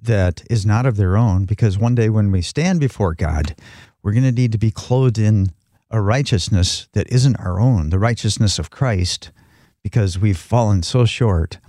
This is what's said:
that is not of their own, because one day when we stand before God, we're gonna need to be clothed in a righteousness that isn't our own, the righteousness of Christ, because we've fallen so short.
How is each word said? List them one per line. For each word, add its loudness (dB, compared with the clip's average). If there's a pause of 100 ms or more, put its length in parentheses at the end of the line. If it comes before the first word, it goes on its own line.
that 0
is -2
not 0
of 0
their 2
own, 2
because 0
one 0
day 2
when 2
we 0
stand -2
before -2
God, -2 (460)
we're -2
gonna 2
need 0
to -2
be 2
clothed 0
in 2 (420)
a -2
righteousness -2
that -4
isn't 2
our -6
own, 2
the 0
righteousness 0
of -8
Christ, -4 (500)
because -2
we've 0
fallen 0
so 0
short. -2 (100)